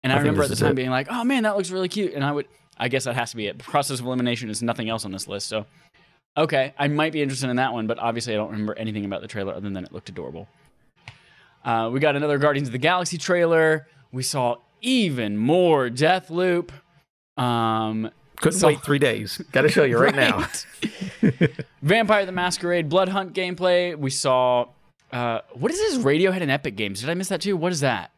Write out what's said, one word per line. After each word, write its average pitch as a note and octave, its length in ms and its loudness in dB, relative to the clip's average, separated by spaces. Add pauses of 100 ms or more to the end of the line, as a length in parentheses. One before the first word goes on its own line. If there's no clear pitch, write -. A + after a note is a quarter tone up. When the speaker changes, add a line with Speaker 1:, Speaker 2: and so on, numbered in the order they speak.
Speaker 1:
And B2+ 80 0
I C3 60 4
Speaker 2:
I - 40 4
think D3 100 4
Speaker 1:
remember D3+ 140 2
Speaker 2:
this - 20 2
Speaker 1:
at - 20 -2
the C3+ 60 -2
Speaker 2:
is - 60 -4
Speaker 1:
time - 120 4
Speaker 2:
it. C3+ 40 0
Speaker 1:
being B2+ 140 -2
like, C3 200 -2
"Oh A#3+ 120 -4
man, B3+ 200 2
that G#3+ 140 2
looks F3+ 140 -2
really F#3 200 -2
cute." G3 240 -2
And C#3 100 -2
I C#3+ 80 0
would, D3 140 -4 (320)
I A#2+ 100 -2
guess B2 160 0
that B2 100 -4
has A#2+ 180 -2
to - 40 -12
be A2 100 -4
it. G2+ 120 -6
Process C3+ 420 -2
of A#2+ 60 -8
Elimination B2 420 -2
is G#2+ 140 -6
nothing A#2 260 -4
else A2+ 160 -4
on G2 80 -10
this F#2+ 160 -10
list, G2+ 200 -8
so G#2+ 180 -4 (720)
okay, D3 420 0
I C#3+ 80 0
might D3+ 260 0
be D#3 80 -2
interested C3+ 300 -2
in B2 60 0
that B2+ 160 0
one, A2+ 160 -4
but A#2 100 -2
obviously A#2 340 -2
I G#2+ 40 0
don't G#2 160 -2
remember G#2+ 220 -4
anything G#2+ 300 -6
about G2 180 -6
the G2 40 -14
trailer G2 280 -6
other G2+ 140 -8
than F#2+ 160 -8
it - 80 -18
looked - 160 -14
adorable. E2+ 380 -12 (1160)
Uh, A2+ 280 0
we C3 60 -2
got D3 160 2
another C#3+ 240 0
Guardians C#3+ 300 2
of A#2 40 -6
the B2 60 -6
Galaxy F3 400 0
trailer. D#3+ 720 2 (240)
We B2+ 100 -6
saw B2 340 -2 (240)
even D#3 560 0
more D3 540 4
Deathloop. F3 800 0 (680)
Um, A2+ 760 0 (280)
Speaker 2:
Couldn't D#3 200 2
Speaker 1:
so E3 80 6
Speaker 2:
wait C#3+ 160 2
three C#3+ 160 0
days. A2 500 -2
Gotta C#3 180 4
show D#3+ 140 4
you B2 160 4
right C#3 160 4
now. A2 380 2
Speaker 1:
<laughs> - 60 -8 (640)
Right. D#3+ 440 2 (180)
Vampire G3+ 440 4
the F#3 60 -8
Masquerade F3 560 0
Blood F3+ 200 4
Hunt F#3+ 260 -4
gameplay. F3+ 640 0
We C3+ 120 -2
saw, B2+ 560 2 (460)
uh, A#2+ 280 -2 (140)
what E3 180 -2
is F4 60 -4
this G#4 260 0
Radiohead F3+ 380 2
and D3+ 80 -2
Epic C3+ 260 -2
Games? G2 240 -4
Did C3 100 -6
I E3+ 40 -2
miss F#3 160 -6
that F#3 100 -2
too? G3 160 -2
What E3+ 160 -2
is D#3+ 80 -4
that? A#2+ 380 0